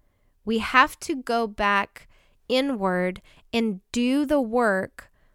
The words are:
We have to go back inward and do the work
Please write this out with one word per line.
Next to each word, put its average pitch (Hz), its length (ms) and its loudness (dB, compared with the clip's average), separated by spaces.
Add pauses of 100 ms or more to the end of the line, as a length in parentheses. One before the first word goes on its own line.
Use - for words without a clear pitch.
(440)
We 226 140 0
have 254 420 2
to 311 160 -6
go 233 300 -2
back 202 640 -2 (400)
inward 190 720 0 (300)
and 220 280 -2 (120)
do 254 320 2
the 285 160 2
work 220 680 -2 (240)